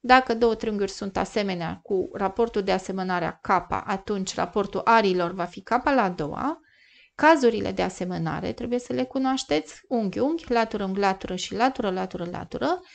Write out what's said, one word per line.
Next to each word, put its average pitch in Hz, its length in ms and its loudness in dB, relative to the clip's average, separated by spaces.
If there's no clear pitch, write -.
Dacă 254 340 6
două 226 200 4
triunghiuri 208 360 -2
sunt 196 260 -6
asemenea 185 640 -2
cu 190 300 -2
raportul 208 500 0
de 190 100 0
asemănare 185 520 -2
a - 180 -6
kappa, - 440 0
atunci 196 480 -4
raportul 196 500 -2
arilor 185 480 4
va 185 120 -4
fi - 180 -12
kappa 254 300 0
la 254 100 4
a 190 80 2
doua. 180 500 -4
Cazurile 233 580 4
de 185 100 0
asemănare 175 680 -2
trebuie 240 260 -4
să 247 140 -8
le 254 120 0
cunoașteți, 262 840 -2
unghi, 208 300 -2
unghi, 294 340 0
latură, 226 320 0
unghi, 190 160 -2
latură 190 340 0
și 185 200 -6
latură, 226 360 0
latură, 185 400 -4
latură. 254 500 -4